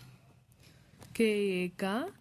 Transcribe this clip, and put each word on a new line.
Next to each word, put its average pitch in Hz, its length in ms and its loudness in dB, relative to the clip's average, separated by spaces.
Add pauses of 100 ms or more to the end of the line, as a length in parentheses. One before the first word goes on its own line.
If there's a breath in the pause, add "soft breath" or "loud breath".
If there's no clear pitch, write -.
(1160 loud breath)
ಕೆ 202 500 2
ಎ 180 40 -2
ಕ, 175 160 -6 (360)